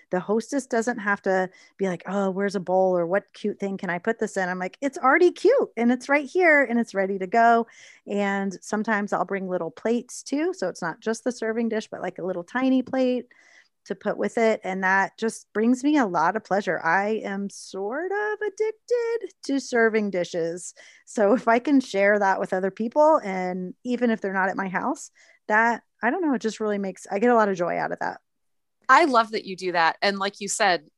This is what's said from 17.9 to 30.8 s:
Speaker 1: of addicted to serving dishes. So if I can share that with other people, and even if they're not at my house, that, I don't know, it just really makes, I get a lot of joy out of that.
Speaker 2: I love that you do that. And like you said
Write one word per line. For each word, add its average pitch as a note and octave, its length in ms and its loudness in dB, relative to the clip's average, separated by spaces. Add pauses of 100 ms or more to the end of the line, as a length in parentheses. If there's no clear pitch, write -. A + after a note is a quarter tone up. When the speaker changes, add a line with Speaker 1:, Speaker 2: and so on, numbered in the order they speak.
Speaker 1:
of G#4 340 -4
addicted A4 920 -4 (120)
to C#4 140 -2
serving A3 500 0
dishes. E3+ 640 -4 (300)
So G#3 300 2
if - 120 0
I A3+ 140 4
can C#4 200 4
share G3+ 380 2
that F#3+ 220 2
with G3 120 -4
other F#3+ 200 -2
people, D4 500 4
and F#3 520 -6 (100)
even A#3+ 260 0
if A3 100 -2
they're F#3+ 120 -4
not F#3+ 160 0
at F3+ 80 -4
my F#3+ 120 -4
house, G#3+ 440 -4 (340)
that, A3+ 380 2 (180)
I A3+ 80 2
don't F4+ 100 -2
know, D4 140 0
it G#3 80 -2
just G#3+ 160 -6
really G#3 200 -2
makes, F#3+ 300 -8
I G3+ 120 -4
get A#3+ 100 4
a A#3+ 60 6
lot G#3+ 120 6
of F#3+ 80 -2
joy E3+ 220 -2
out D#3+ 140 -2
of F3 80 -6
that. F3 200 -6 (680)
Speaker 2:
I C#4+ 160 6
love A3+ 260 2
that A3 140 -6
you F#3+ 100 -8
do F3+ 160 -6
that. E3 320 2
And G3+ 160 0
like G3 220 -4
you G3+ 80 -6
said F3+ 340 2 (160)